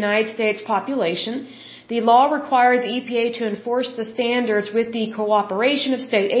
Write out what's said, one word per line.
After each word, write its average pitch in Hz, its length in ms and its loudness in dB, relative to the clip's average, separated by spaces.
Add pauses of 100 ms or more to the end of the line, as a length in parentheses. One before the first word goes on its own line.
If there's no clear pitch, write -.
United 214 300 0
States 214 300 -2 (120)
population. 226 720 -2 (420)
The 233 120 -2
law 233 320 6
required 247 500 2
the 214 160 -4
E - 100 -4
P - 20 -12 (120)
A - 20 2 (140)
to 233 140 -2
enforce 247 400 -4
the 226 120 -6
standards 220 720 0
with 226 160 0
the 220 200 -2
cooperation 214 840 0
of 240 60 -4
state 202 300 0 (100)